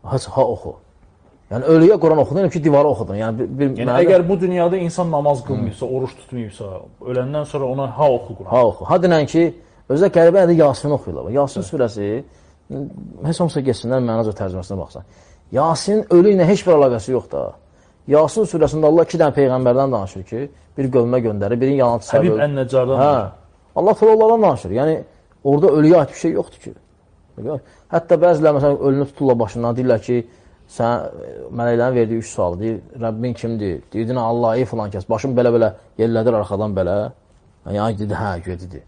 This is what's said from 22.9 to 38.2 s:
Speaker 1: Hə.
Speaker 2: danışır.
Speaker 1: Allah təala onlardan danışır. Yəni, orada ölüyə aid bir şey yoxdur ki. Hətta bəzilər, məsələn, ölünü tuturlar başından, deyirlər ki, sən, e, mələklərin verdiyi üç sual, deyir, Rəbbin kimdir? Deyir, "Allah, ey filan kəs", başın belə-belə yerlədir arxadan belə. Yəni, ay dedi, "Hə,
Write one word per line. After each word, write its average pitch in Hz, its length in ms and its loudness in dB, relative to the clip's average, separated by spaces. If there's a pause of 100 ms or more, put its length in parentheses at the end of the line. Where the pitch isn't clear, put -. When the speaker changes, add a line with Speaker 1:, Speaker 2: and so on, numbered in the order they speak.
Speaker 1:
Hə. 131 80 2
Speaker 2:
danışır. 123 280 0 (440)
Speaker 1:
Allah 185 240 2
təala 220 160 6
onlardan 220 260 4
danışır. 127 280 0
Yəni, 139 260 0 (480)
orada 147 220 4
ölüyə 156 340 6
aid 139 80 0
bir - 140 -18
şey 165 100 0
yoxdur - 320 -6
ki. - 80 -16 (1200)
Hətta 165 280 2
bəzilər, 156 360 4
məsələn, 143 240 2
ölünü 139 260 0
tuturlar 135 320 0
başından, 117 380 -4
deyirlər 127 240 0
ki, 123 180 -2 (520)
sən, 117 360 -4
e, - 260 -16 (200)
mələklərin 120 420 0
verdiyi 113 300 0
üç - 80 -16
sual, 90 280 -4
deyir, 110 200 -6 (200)
Rəbbin 117 340 -6
kimdir? 104 480 -6 (100)
Deyir, 113 240 -4
"Allah, 117 400 0
ey 127 80 0
filan 107 260 -6
kəs", 98 180 -10
başın 117 280 -2
belə-belə 117 360 2 (260)
yerlədir 113 360 0
arxadan 101 400 -2
belə. 95 360 -2 (560)
Yəni, 101 140 -6
ay 107 180 -4
dedi, 104 160 -6
"Hə, 92 300 -6